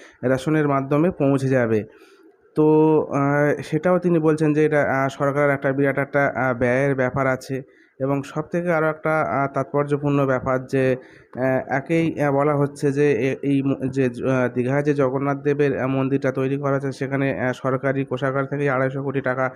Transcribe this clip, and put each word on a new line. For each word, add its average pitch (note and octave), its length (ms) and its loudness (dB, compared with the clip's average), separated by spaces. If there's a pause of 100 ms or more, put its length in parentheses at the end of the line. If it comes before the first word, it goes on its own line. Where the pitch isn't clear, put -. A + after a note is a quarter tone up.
(240)
রেশনের D3 440 2
মাধ্যমে C#3 420 2
পৌঁছে C#3 380 0
যাবে। A2+ 360 2 (720)
তো, D#3 120 4 (340)
আহ, C#3+ 640 0
সেটাও E3+ 360 0
তিনি E3+ 200 2
বলছেন D#3 360 2
যে D3+ 100 4
এটা, D3 180 2
আহ, C3+ 260 0
সরকারের C#3+ 420 0
একটা C#3 220 0
বিরাট C#3 260 0
একটা, C#3 280 0
আহ, B2+ 280 0
ব্যয়ের B2+ 400 0
ব্যাপার C3 320 0
আছে। C3 540 -6 (180)
এবং C#3 240 -2
সবথেকে E3+ 500 -4
আরও D#3 180 0
একটা, D#3 320 -2
আহ, C3+ 300 0
তাৎপর্যপূর্ণ C#3+ 720 0
ব্যাপার C3 400 -2
যে, C3 300 0 (400)
আহ, C3 400 -2
একেই, E3 460 -2
আহ, D3 100 2
বলা C#3+ 220 2
হচ্ছে C#3+ 380 0
যে C#3+ 200 2
এ-, C3 300 0
এই C#3 200 0
ম-, C3+ 260 -2
যে, C3 160 0
আহ, B2 440 0
দীঘায় B2 340 0
যে D3 120 0
জগন্নাথ C#3 440 0
দেবের, C#3+ 420 0
আহ, B2+ 80 -2
মন্দিরটা C3+ 440 0
তৈরি C3+ 240 -2
করা C#3 180 -2
হচ্ছে, C3+ 180 -4
সেখানে, C3+ 480 -2
আহ, B2+ 120 0
সরকারি C3+ 520 -2
কোষাগার C3 420 -4
থেকে C#3+ 240 -4
আড়াইশো C3 320 -2
কোটি C3+ 180 -4
টাকা C3 360 -2